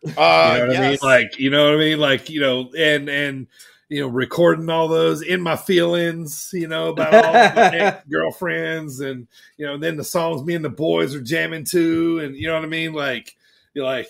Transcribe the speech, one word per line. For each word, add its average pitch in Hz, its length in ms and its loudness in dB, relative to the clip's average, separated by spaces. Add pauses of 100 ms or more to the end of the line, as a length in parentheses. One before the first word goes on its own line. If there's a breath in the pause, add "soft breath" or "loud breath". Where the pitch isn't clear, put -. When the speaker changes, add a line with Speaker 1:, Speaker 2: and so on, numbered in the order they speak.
Speaker 1:
You 151 100 -10
know - 40 -
what - 100 -8
I 160 400 6
mean? 131 240 2
Speaker 2:
yes. 139 100 -2
Speaker 1:
Like, 127 380 4
you 135 100 0
know 147 220 4
what 151 40 4
I - 20 2
mean? 156 220 2
Like, 135 300 0
you 156 120 -4
know, 127 360 0
and, 151 320 2
and, 143 380 -4 (400 soft breath)
you 147 140 -4
know, 139 80 -4
recording 165 600 -2
all 165 200 0
those 160 320 0
In 180 180 -4
My 165 160 -4
Feelings, 170 960 -4
you 170 160 -6
know, 160 220 -4
about 160 240 0
all 220 200 8
Speaker 3:
<laughs> 226 220 6
Speaker 1:
my 185 220 4
ex-girlfriends 160 1200 -4
and, 131 280 -8 (300 soft breath)
you 147 80 -10
know, 143 100 -8
and 143 60 -8
then 160 140 -2
the 147 80 -8
songs 165 400 -4
me 170 100 -4
and 165 120 -4
the 139 40 -4
boys 160 460 0
are 139 60 -10
jamming 160 500 -4
to, 165 480 2
and 139 160 -8
you 151 140 -4
know 160 60 0
what 160 100 -2
I - 20 -8
mean? 160 240 -4
Like, 139 420 -6 (400)
you're 139 120 -4
like, 131 240 -4